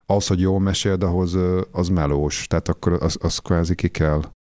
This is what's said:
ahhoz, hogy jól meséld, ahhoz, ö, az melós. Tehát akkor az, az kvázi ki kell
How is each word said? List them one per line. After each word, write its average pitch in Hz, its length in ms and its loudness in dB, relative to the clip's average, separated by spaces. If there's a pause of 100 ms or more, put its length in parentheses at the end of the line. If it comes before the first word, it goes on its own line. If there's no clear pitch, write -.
ahhoz, 101 180 0
hogy 92 120 0
jól 95 200 2
meséld, 95 440 0
ahhoz, 87 300 0
ö, 90 280 0 (100)
az 87 160 -2
melós. 73 600 0
Tehát 82 200 -2
akkor - 260 0 (100)
az, 82 180 0
az 85 160 -2
kvázi 85 380 0
ki - 120 -2
kell 78 340 0 (220)